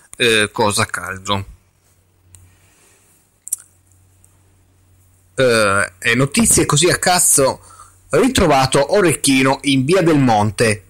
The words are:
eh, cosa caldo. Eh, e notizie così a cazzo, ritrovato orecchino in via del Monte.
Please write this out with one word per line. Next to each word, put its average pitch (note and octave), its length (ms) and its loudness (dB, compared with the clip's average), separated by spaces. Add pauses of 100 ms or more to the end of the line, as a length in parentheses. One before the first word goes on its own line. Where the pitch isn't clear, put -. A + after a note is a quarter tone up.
(160)
eh, A2 380 0
cosa G#2 320 0
caldo. F#2+ 600 -8 (4000)
Eh, A2 640 0
e A#2 160 0
notizie D#3+ 500 0
così E3+ 240 0
a - 80 -2
cazzo, F3 640 0 (480)
ritrovato D3 840 0
orecchino C#3 720 0
in C3+ 220 0
via F#3 160 2
del E3 160 2
Monte. G#2+ 720 0